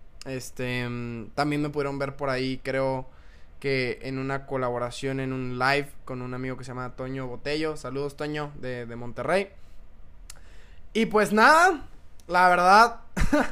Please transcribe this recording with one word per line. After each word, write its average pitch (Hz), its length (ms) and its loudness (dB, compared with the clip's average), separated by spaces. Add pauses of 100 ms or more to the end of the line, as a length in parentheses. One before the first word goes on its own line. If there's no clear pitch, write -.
(260)
Este, 123 600 -4
mm, 120 460 -8
también 147 260 0
me 151 100 -2
pudieron 139 280 -2
ver 135 180 -4
por 139 140 -2
ahí, 131 320 -2
creo 131 460 -2 (500)
que 131 440 -2
en 131 160 -6
una 135 280 -4
colaboración, 127 720 -2
en 131 140 -4
un 127 260 -4
live 139 320 2 (140)
con 127 180 -8
un 127 120 -8
amigo 127 220 -6
que 127 60 -10
se 127 60 -10
llama 123 260 -8
Toño 131 320 -6
Botello. 147 500 -4
Saludos, 139 400 -6
Toño, 151 440 -6
de, 123 260 -8
de 117 100 -10
Monterrey. 123 540 -2 (1400)
Y 220 140 4
pues 202 260 4
nada, 302 560 6 (400)
la 180 200 6
verdad, 190 520 8 (500)